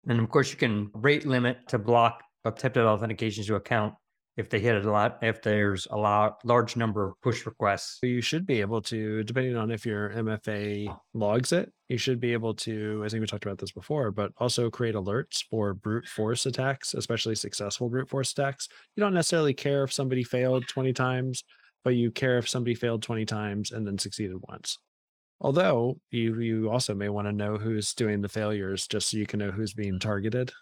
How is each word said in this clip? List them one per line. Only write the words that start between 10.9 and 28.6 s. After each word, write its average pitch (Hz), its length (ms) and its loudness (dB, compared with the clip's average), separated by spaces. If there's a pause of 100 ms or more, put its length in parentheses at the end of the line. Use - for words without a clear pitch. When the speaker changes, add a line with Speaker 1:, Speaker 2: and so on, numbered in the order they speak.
Speaker 2:
logs 110 360 2
it, 175 220 0 (160)
you 123 80 -2
should 123 220 0
be 120 140 0
able 113 200 -2
to, 107 500 -4
I 107 60 -4
think 110 120 -2
we 107 40 0
talked 104 200 -8
about 98 120 -4
this 95 140 -8
before, 135 400 -2
but 101 260 -2
also 120 320 2
create 113 240 -2
alerts 101 560 -4
for 104 240 0
brute 110 340 -4
force 113 380 -2
attacks, 131 480 -2
especially 113 400 -2
successful 107 560 -4
brute 131 200 -2
force 135 220 -2
attacks. 139 360 -2 (280)
You 208 60 0
don't 196 140 2
necessarily 156 400 4
care 139 280 2
if 131 80 -2
somebody 131 320 0
failed 127 440 2
twenty 131 260 0
times, 127 500 0 (400)
but 123 120 4
you 120 160 4
care 127 260 2
if 120 100 0
somebody 120 280 0
failed 117 260 -2
twenty 110 240 -2
times 104 460 -4
and 110 160 -4
then 98 100 -4
succeeded 98 400 -6 (100)
once. - 300 -10 (640)
Although 139 580 2 (120)
you, 113 280 0
you 113 300 0
also 117 240 0
may 101 160 -2
wanna 104 220 -2
know 104 260 -2
who's 107 380 -2
doing 104 260 0
the 101 80 -4
failures 101 580 -4